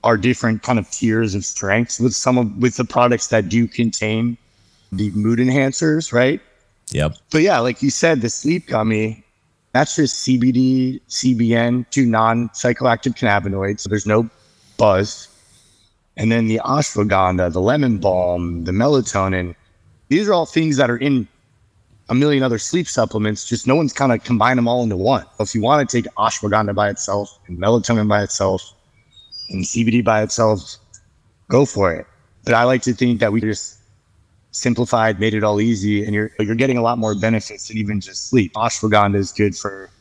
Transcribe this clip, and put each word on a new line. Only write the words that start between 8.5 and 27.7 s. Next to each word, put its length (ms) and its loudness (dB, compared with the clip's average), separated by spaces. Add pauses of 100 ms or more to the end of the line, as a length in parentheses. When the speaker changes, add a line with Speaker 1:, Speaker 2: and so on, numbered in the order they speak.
Speaker 1:
gummy, 560 -2 (500)
that's 240 0
just 240 0
C 160 0
B 160 2
D, 540 0
C 280 0
B 200 2
N, 360 0
two 160 2
non-psychoactive 1080 0
cannabinoids. 640 0
So 80 -10
there's 180 -2
no 220 2 (500)
buzz. 500 2 (880)
And 160 0
then 160 2
the 160 0
ashwagandha, 880 0
the 80 -2
lemon 380 2
balm, 680 0
the 80 -4
melatonin, 840 0 (540)
these 200 2
are 40 2
all 140 2
things 320 0
that 120 4
are 60 0
in 320 0 (800)
a 60 -2
million 280 4
other 160 0
sleep 300 -4
supplements. 580 -2
Just 220 -4
no 80 4
one's 160 0
kinda 260 0
combined 400 2
them 80 2
all 160 0
into 140 -2
one. 280 0 (140)
If 160 -4
you 60 0
wanna 260 2
take 200 -2 (120)
ashwagandha 560 0
by 160 0
itself 560 -6
and 100 -12
melatonin 520 2